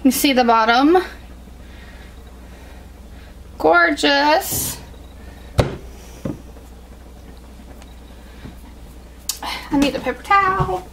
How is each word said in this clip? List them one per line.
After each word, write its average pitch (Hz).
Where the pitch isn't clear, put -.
can 262
see 277
the 247
bottom. 233
Gorgeous. 311
I -
need 285
the 247
paper -
towel. 381